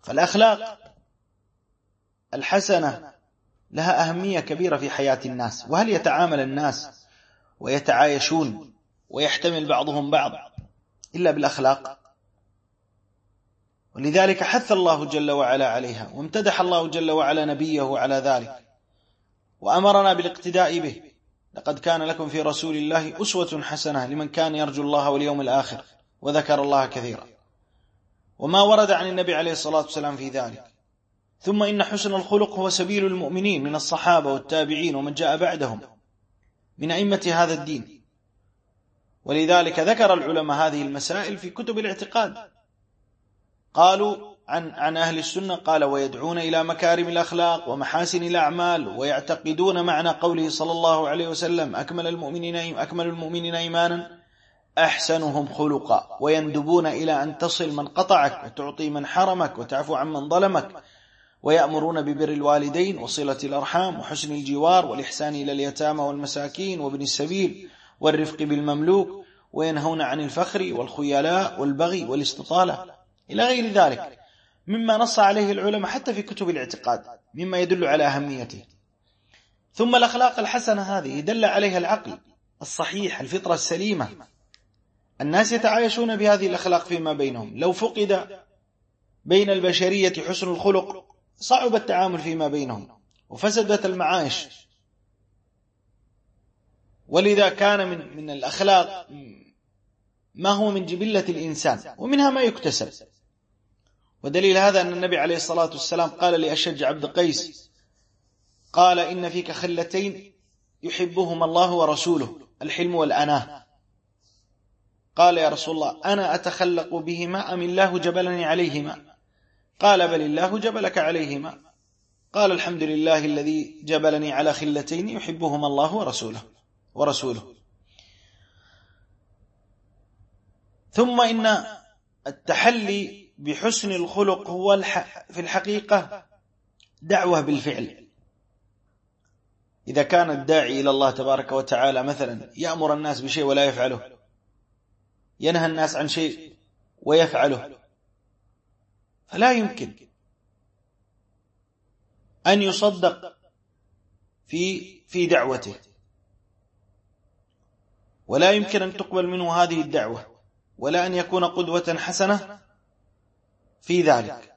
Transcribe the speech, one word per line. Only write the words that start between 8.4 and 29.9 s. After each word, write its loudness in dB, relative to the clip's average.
ويحتمل -2
بعضهم 0
بعض 2
إلا 2
بالأخلاق؟ 0
ولذلك 2
حث 0
الله 4
جل -2
وعلا 2
عليها، -6
وامتدح -2
الله 2
جل -2
وعلا 2
نبيه -2
على 0
ذلك، -2
وأمرنا 6
بالاقتداء 0
به: -8
"لقد -6
كان 0
لكم -6
في -4
رسول -4
الله -2
أسوة -2
حسنة -4
لمن -6
كان -2
يرجو -2
الله 2
واليوم 0
الآخر -2
وذكر 0
الله 2
كثيرا". -10
وما 2
ورد 6
عن 2
النبي -2
عليه 0
الصلاة -2
والسلام -6